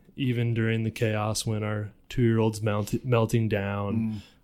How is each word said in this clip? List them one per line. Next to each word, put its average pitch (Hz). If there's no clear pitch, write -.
even 120
during 113
the 110
chaos 107
when 107
our 107
two-year-old's 113
melt-, 107
melting 113
down. 101